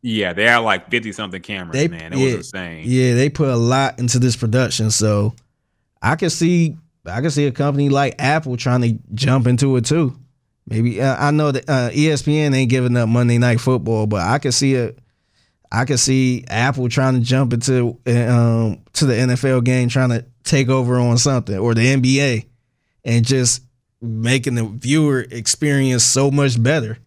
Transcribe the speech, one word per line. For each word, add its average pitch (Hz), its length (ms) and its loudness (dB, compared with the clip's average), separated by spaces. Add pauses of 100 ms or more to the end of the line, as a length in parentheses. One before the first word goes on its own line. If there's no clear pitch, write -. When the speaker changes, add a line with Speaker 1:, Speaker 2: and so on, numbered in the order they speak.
Speaker 1:
Yeah, 104 300 -2
they 101 100 0
had, 120 160 6
like, 104 320 -2
fifty-something 104 500 -6
cameras, 92 320 -10
Speaker 2:
They, 147 140 -2
Speaker 1:
man. 85 260 -10
It 131 60 -4
Speaker 2:
yeah, 135 60 2
Speaker 1:
was 123 100 0 (180)
insane. 85 320 -10
Speaker 2:
yeah, 127 300 2
they 135 140 2
put 147 200 -2
a 123 60 0
lot 131 420 0
into 123 220 0
this 123 160 2
production, 113 560 -2
so 107 420 0 (720)
I - 140 0
can 175 120 -2
see, 170 480 0 (300)
I 98 140 -8
can 156 100 -2
see 143 160 0
a 131 40 0
company 143 380 0
like 139 300 0
Apple 139 380 -2
trying 123 240 0
to 117 180 0 (160)
jump 131 320 2
into 131 300 2
it 117 80 0
too. 151 340 0 (480)
Maybe, 110 340 -2
uh, 135 180 0
I 143 120 0
know 151 200 2
that, 131 160 -4
uh, 127 280 0
E 151 160 2
S 143 100 -2
P 151 180 0
N 147 140 0
ain't 131 160 0
giving 123 260 2
up 117 140 0
Monday 120 300 2
Night 120 200 2
Football, 113 460 0
but 104 160 -2
I 110 160 0
can 143 140 -2
see 135 240 0
a, 120 180 -4 (760)
I 117 140 -2
can 135 120 -2
see 131 500 0
Apple 127 420 -2
trying 131 260 0
to 127 60 2
jump 127 320 0
into, 120 540 0
uh, 120 40 0
um, 117 680 2 (140)
to - 120 0
the 127 120 2
N 123 140 2
F 123 140 -2
L 131 160 2
game, 123 280 2
trying 131 200 2
to 117 160 -2 (180)
take 135 260 0
over 127 300 2
on 120 180 2
something, 117 400 0
or 117 160 0
the 113 80 2
N 135 200 2
B 131 200 2
A, 123 240 -2 (580)
and 117 220 2
just 123 360 0 (400)
making 120 540 -2
the 117 100 -2
viewer 131 560 0 (100)
experience 131 720 0
so 139 280 2
much 139 300 2
better. 123 460 0